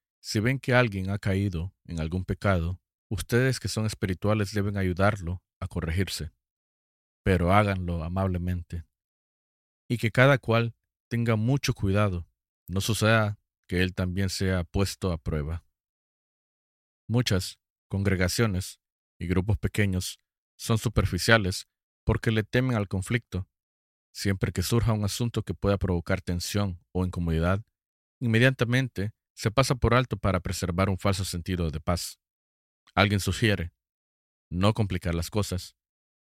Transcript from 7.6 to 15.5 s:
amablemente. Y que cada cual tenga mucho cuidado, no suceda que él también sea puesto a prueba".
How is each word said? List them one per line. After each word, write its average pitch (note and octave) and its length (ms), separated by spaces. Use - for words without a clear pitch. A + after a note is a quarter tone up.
amablemente. F2+ 800
Y A#2+ 100
que A2+ 120
cada C3+ 300
cual A#2 340
tenga A#2 280
mucho B2 380
cuidado, G2 540
no F#2 140
suceda G#2+ 560
que F2+ 160
él F#2 100
también F#2 360
sea F#2 340
puesto F#2+ 480
a E2 60
prueba". D#2 460